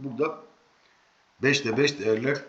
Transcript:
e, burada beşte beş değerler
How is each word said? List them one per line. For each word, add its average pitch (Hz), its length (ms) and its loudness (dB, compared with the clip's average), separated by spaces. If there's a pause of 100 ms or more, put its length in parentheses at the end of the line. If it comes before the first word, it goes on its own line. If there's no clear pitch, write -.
e, 131 40 -12
burada 135 340 -4 (1040)
beşte 123 340 2
beş 139 220 2
değerler 113 400 0 (100)